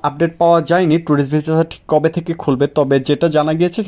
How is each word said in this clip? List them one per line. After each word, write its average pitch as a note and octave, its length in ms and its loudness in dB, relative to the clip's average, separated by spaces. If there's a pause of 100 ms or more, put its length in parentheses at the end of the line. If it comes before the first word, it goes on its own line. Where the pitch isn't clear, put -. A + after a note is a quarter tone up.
আপডেট D#3+ 320 -2
পাওয়া E3+ 180 4 (120)
যায়নি, E3+ 260 2 (100)
ট্যুরিস্ট C#3+ 280 0
ভিসা D#3+ 380 0
ঠিক - 100 -20 (100)
কবে D#3 240 2
থেকে E3 160 -4 (100)
খুলবে। C#3 240 0 (120)
তবে C#3 180 2 (120)
যেটা D3 180 0 (100)
জানা D3+ 220 0
গিয়েছে F3 300 -2